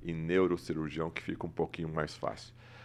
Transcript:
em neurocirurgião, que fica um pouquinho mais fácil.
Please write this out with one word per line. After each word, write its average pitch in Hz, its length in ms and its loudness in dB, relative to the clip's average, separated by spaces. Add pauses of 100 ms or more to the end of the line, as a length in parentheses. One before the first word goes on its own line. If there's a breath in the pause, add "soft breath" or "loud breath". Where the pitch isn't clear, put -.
em 85 140 -4
neurocirurgião, 80 960 2
que - 100 -6
fica 87 240 -4
um 82 60 -6
pouquinho 80 380 -2
mais 78 260 -2
fácil. - 400 -6 (300 loud breath)